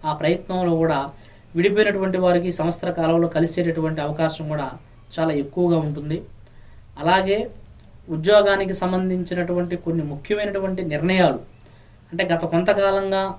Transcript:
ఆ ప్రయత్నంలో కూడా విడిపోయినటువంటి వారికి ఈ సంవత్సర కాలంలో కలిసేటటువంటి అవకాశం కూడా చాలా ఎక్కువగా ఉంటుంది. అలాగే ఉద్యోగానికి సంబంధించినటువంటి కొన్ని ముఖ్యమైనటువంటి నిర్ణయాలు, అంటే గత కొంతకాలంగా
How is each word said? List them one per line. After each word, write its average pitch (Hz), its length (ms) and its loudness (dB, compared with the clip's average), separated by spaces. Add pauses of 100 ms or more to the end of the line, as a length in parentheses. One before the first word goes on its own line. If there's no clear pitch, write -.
ఆ 151 40 -2 (100)
ప్రయత్నంలో 180 580 0
కూడా 160 180 2 (600)
విడిపోయినటువంటి 196 640 2
వారికి 180 280 4
ఈ - 80 -4
సంవత్సర 170 300 -2 (100)
కాలంలో 165 360 4
కలిసేటటువంటి 160 720 0
అవకాశం 156 460 -2
కూడా 143 160 -4 (480)
చాలా 165 260 0
ఎక్కువగా 170 420 0
ఉంటుంది. 151 340 -4 (840)
అలాగే 190 360 2 (800)
ఉద్యోగానికి 196 680 4
సంబంధించినటువంటి 180 1040 -2
కొన్ని 165 280 0
ముఖ్యమైనటువంటి 196 680 -4 (120)
నిర్ణయాలు, 160 460 2 (720)
అంటే 180 220 -2
గత 226 100 0 (120)
కొంతకాలంగా 196 680 2 (160)